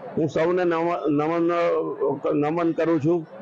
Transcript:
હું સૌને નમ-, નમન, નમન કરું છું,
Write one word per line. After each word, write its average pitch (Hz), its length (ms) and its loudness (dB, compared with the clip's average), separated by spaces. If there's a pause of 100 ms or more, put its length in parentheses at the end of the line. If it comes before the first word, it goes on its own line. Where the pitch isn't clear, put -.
(160)
હું 156 120 0
સૌને 175 360 0
નમ-, 170 440 0
નમન, 165 440 2 (840)
નમન 160 380 0
કરું 165 280 2
છું, 160 260 0 (160)